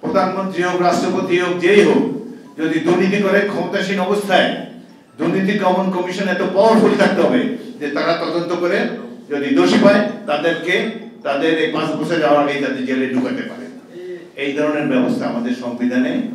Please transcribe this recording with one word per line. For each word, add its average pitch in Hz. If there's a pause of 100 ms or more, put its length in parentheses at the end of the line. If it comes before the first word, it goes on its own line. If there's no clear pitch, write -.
প্রধানমন্ত্রী 185
হোক, 180
রাষ্ট্রপতি 180
হোক, 180
যেই 180
হোক, - (380)
যদি 160
দুর্নীতি 190
করে 196
ক্ষমতাসীন 190
অবস্থায় 202 (520)
দুর্নীতি 190
দমন 185
কমিশন 180
এত - (120)
powerful 214
থাকতে -
হবে - (240)
যে 147
তারা 156
তদন্ত 170
করে 175 (400)
যদি 143
দোষী -
পায় - (160)
তাদেরকে 165 (320)
তাদের 160
এই 156
পাঁচ 151
বছর 165
যাওয়ার 147
আগেই 139
যাতে 127
জেলে 127
ঢুকাতে 123
পারে। - (760)
এই 139
ধরনের 151
ব্যবস্থা 127
আমাদের 120
সংবিধানে 123 (120)